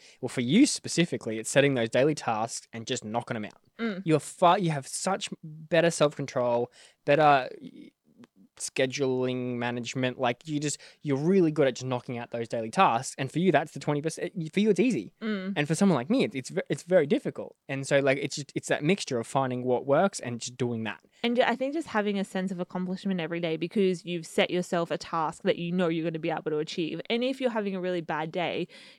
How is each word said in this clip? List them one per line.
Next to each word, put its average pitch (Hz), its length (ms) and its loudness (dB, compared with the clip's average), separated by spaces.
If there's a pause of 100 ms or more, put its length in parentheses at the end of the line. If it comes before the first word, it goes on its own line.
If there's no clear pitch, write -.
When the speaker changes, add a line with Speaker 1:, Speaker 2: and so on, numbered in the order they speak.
(200)
Speaker 1:
well, 127 80 -4
for 131 140 -2
you 170 240 6
specifically, - 720 -2
it's 110 120 -8
setting 139 240 4
those 117 160 0
daily 143 240 4
tasks 113 580 -4
and 113 140 -12
just 127 180 -6
knocking 113 320 -4
'em 107 100 -8
out. - 60 -14 (280)
Speaker 2:
Mm. 208 240 -6
Speaker 1:
You're 156 160 4
far, 180 380 2
you 175 120 0
have 139 160 -4
such - 420 -6 (140)
better 160 480 0
self-control, 127 800 0 (340)
better 143 440 6 (120)
y-, - 300 -18 (680)
scheduling 127 1000 -2
management. 120 640 -4
Like, 127 280 0
you 151 120 -2
just, 147 200 -4 (240)
you're 139 160 0
really 170 340 6
good 151 160 4
at 123 60 0
just 127 100 -10
knocking 127 320 -4
out 120 140 -10
those 117 180 -6
daily 113 220 -4
tasks. 131 480 2
And 135 120 -4
for - 80 -4
you, 175 140 4
that's 147 200 2
the 147 80 -12
twenty 147 200 0
percent. 160 340 -6
Y-, 160 180 -6
for 196 80 0
you, 214 100 4
it's 180 100 4
easy. 185 400 0
Speaker 2:
Mm. 202 360 -6
Speaker 1:
And 147 120 0
for 165 60 0
someone 190 220 6
like 127 120 -2
me, 226 160 2
it's, 113 100 -2
it's 131 160 -8
ve-, 156 200 -2
it's 151 120 -4
very 170 240 4
difficult. 156 480 -2 (140)
And 135 180 -6
so, 143 120 4
like, 139 200 4
it's - 180 -4
just, 143 180 -10
it's - 140 -6
that - 140 0
mixture 151 360 0
of 117 80 -4
finding 127 380 -2
what 123 220 2
works 160 340 4
and 117 200 -6
just 123 160 -12
doing 120 280 -2
that. 104 160 -8 (220)
Speaker 2:
And 240 180 0
I 233 160 2
think 269 180 -4
just 320 140 -6
having 202 300 0
a 190 60 -2
sense 185 280 -4
of 175 80 -6
accomplishment 185 600 -4
every 165 200 -4
day 165 160 -2
because 180 480 0
you've 170 220 -6
set - 240 0
yourself 175 400 0
a 175 80 -2
task 165 440 -4
that 185 140 2
you 170 160 -6
know 180 160 2
you're 165 160 0
gonna 165 140 -4
be 160 120 -4
able 156 200 -4
to 151 80 0
achieve. 160 420 -4 (100)
And 233 140 0
if 262 160 -2
you're 254 100 0
having 208 240 -4
a 185 60 -6
really 180 220 -2
bad 160 280 -6
day, 156 380 -4 (300)